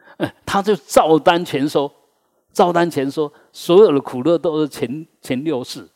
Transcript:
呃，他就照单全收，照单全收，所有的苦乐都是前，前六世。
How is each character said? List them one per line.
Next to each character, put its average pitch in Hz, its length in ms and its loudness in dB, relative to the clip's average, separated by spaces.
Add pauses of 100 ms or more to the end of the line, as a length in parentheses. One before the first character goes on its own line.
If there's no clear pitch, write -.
(180)
呃， - 160 -8 (100)
他 - 160 -4
就 202 160 0
照 160 440 2
单 175 260 2
全 143 240 -4
收， 143 220 -2 (600)
照 175 220 2
单 170 160 0
全 139 220 -4
收， 147 200 -6 (200)
所 180 320 4
有 190 80 6
的 139 100 0
苦 127 220 -8
乐 165 140 2
都 156 220 -4
是 156 80 -2
前， 139 380 -8 (160)
前 131 220 -6
六 143 200 -6
世。 113 320 -16